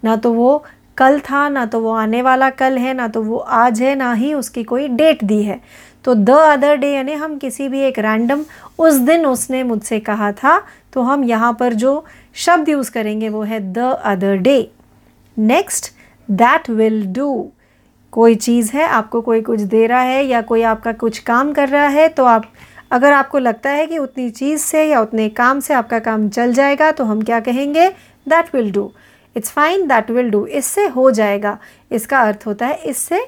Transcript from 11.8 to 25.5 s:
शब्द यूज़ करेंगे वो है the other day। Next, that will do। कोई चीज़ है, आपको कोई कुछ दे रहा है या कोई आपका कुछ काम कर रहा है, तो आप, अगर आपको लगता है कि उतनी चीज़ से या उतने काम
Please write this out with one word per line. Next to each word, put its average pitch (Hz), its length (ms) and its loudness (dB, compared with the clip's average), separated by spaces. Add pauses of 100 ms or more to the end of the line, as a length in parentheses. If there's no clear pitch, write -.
शब्द 339 360 0
यूज़ 277 220 -2
करेंगे 214 360 -4
वो 214 160 -6
है 214 140 -4
the 208 580 -2
other 196 240 0
day। 254 220 2 (760)
Next, 254 440 0 (580)
that 247 360 2
will 214 420 -2
do। 269 220 -4 (680)
कोई 226 240 6
चीज़ 233 380 -2
है, 294 100 0
आपको 233 380 -2
कोई 226 200 0
कुछ 226 200 -4
दे 220 260 2
रहा 247 140 2
है 262 260 0
या 240 140 0
कोई 226 200 0
आपका 220 300 -2
कुछ 220 280 -4
काम 269 340 0
कर 277 160 2
रहा 285 180 2
है, 294 200 4
तो 320 160 0
आप, 233 180 4 (500)
अगर 262 200 4
आपको 277 280 2
लगता 247 320 -2
है 294 140 0
कि 330 120 -6
उतनी 262 320 -6
चीज़ 285 320 -4
से 311 280 0
या 285 100 4
उतने 220 300 -2
काम 247 300 0